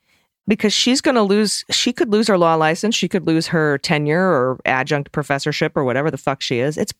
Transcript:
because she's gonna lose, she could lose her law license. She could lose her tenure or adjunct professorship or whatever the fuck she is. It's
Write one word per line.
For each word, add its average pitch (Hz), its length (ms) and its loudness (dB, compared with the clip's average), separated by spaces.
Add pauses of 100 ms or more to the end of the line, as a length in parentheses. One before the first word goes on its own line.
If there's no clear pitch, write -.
(480)
because 208 240 0
she's 254 280 0
gonna 254 240 2
lose, 202 460 0
she - 220 -2
could 262 180 0
lose 214 180 2
her 196 100 4
law 165 160 4
license. 160 400 0
She - 140 -2
could 160 180 -2
lose 165 220 0
her 151 300 0
tenure 151 520 0
or 127 340 0
adjunct 139 480 -2
professorship 147 640 -2
or 151 80 0
whatever 135 260 0
the 135 80 -6
fuck 135 220 -4
she 120 200 -2
is. 151 180 -2
It's 208 220 -4